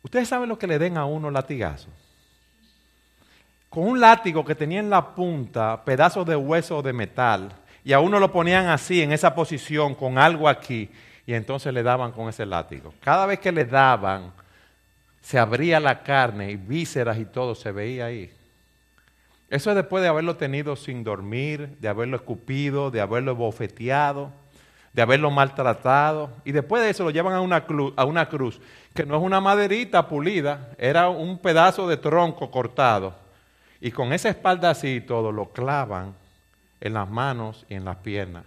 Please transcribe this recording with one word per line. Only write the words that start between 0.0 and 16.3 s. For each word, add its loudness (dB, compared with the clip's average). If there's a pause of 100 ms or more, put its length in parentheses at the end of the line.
¿Ustedes -2
saben -2
lo -6
que -6
le 2
den 0
a -2
uno -4
latigazo? -4 (1800)
Con -4
un 0
látigo 6
que -2
tenía -4
en -4
la 2
punta -4
pedazos 2
de 0
hueso -2
o -4
de -2
metal, -2 (320)
y 0
a 8
uno 4
lo 4
ponían 2
así, 2
en 0
esa 4
posición, -2
con -2
algo 6
aquí, -2 (360)
y -4
entonces -4
le -2
daban 0
con -8
ese -8
látigo. -8
Cada 2
vez -2
que -2
le 0
daban, 2 (920)
se 0
abría 2
la 0
carne 0